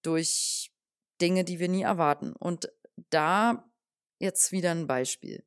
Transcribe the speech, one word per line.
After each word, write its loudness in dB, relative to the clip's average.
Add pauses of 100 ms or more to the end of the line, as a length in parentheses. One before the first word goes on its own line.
Durch -2 (480)
Dinge, 2
die -4
wir -2
nie 0
erwarten. 0
Und -6 (380)
da 2 (520)
jetzt 0
wieder 0
ein -2
Beispiel. -2